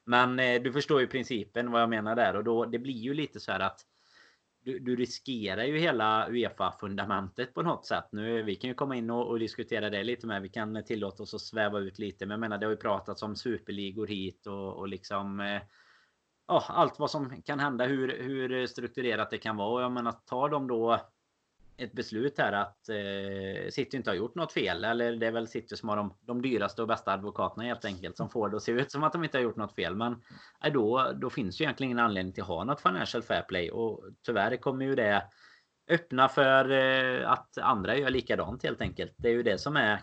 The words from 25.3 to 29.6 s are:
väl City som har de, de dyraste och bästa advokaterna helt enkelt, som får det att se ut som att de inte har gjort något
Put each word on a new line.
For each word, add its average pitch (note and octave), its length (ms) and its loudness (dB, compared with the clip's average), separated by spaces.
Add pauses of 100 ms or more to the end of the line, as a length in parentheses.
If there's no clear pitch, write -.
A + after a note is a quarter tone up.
väl A2+ 160 -2
City G#2+ 300 -8
som A2 120 -6
har G#2 80 2
de, G2+ 240 -2
de A#2+ 200 -4
dyraste A#2 400 0
och A2 60 0
bästa G#2+ 260 0
advokaterna G2+ 500 -4
helt A#2+ 220 -4
enkelt, F#2 320 -8
som G#2+ 120 -4
får G#2 200 0
det G#2 80 -2
att G2+ 60 -4
se A#2+ 80 -2
ut C3 200 0
som D3 120 -2
att D#3 100 2
de E3+ 100 -2
inte D3 140 -2
har B2+ 60 2
gjort A2 120 0
något G#2 200 -6